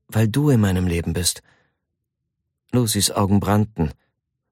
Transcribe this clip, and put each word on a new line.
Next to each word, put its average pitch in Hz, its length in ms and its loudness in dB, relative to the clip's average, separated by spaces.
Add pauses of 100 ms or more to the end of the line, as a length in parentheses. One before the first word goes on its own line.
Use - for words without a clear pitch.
weil 110 200 0
du 143 220 0
in 127 100 4
meinem 92 280 0
Leben 85 260 -2
bist." 87 280 -4 (1300)
Lucys 107 380 0
Augen 101 280 2
brannten, 92 520 0 (600)